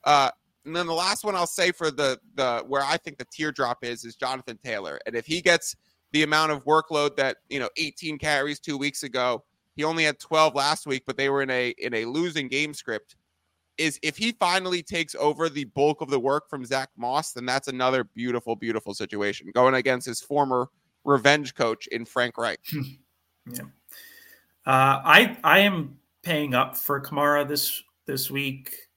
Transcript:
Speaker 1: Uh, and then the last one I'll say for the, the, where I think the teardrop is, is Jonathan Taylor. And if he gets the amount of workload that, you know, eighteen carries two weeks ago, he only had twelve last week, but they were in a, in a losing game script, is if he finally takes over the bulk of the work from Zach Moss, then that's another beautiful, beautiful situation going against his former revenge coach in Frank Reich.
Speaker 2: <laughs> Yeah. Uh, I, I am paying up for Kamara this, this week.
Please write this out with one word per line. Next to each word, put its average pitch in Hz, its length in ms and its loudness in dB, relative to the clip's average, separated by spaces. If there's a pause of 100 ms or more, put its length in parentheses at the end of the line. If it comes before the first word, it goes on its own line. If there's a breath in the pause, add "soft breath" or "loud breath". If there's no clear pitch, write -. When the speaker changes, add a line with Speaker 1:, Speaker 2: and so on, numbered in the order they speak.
Speaker 1:
Uh, 143 260 4 (340)
and 156 100 -10
then 175 120 -2
the 165 80 -2
last 185 300 -2
one 208 100 -2
I'll 175 120 0
say 175 260 0
for 160 180 -2
the, 131 280 0 (180)
the, 123 300 -2
where 139 160 0
I 147 140 0
think 165 220 -10
the 120 80 -10
teardrop 139 580 -4
is, 120 200 -8
is 117 120 -16
Jonathan 127 480 -6
Taylor. 98 400 -6
And 117 100 -8
if 117 120 -4
he 160 160 -4
gets - 340 2 (360)
the 151 100 4
amount 156 300 4
of 139 120 -4
workload 147 520 4
that, 135 220 0 (120)
you 135 80 -4
know, 120 180 -4
eighteen 156 420 -6
carries 147 420 -2
two 143 180 -6
weeks 139 240 -4
ago, 123 420 -2 (320)
he 147 80 -4
only 160 200 0
had 147 160 2
twelve 156 340 4
last 143 320 0
week, 135 200 -2
but 123 120 -6
they 139 100 2
were 139 140 2
in 131 80 -4
a, 127 260 0
in 123 160 -6
a 113 140 -2
losing 151 420 -4
game 147 240 -2
script, - 440 -8 (600)
is 156 220 0
if 156 160 -4
he 226 140 0
finally 185 500 0
takes 165 360 -6
over 151 320 0
the 143 160 -4
bulk 143 360 0
of 143 80 -8
the 135 120 0
work 135 280 0
from 135 160 -10
Zach 131 320 -4
Moss, 127 360 -4
then 123 120 -10
that's 127 220 -2
another 127 380 0
beautiful, 117 500 -4
beautiful 110 400 -4
situation 101 580 -4
going 127 220 6
against 127 320 0
his 117 140 -6
former 131 480 0 (340)
revenge 143 540 4
coach 113 320 -2
in 117 160 -6
Frank 120 340 -2
Reich. 117 220 -4 (120)
Speaker 2:
<laughs> - 800 -12
Yeah. 123 120 -12 (1000 loud breath)
Uh, 135 400 4
I, 185 380 6
I 160 160 6
am 180 400 0 (240)
paying 147 320 -2
up 131 220 0
for 139 240 -4
Kamara 147 460 0
this, 143 360 -4 (240)
this 135 240 -6
week. 135 440 -8 (220)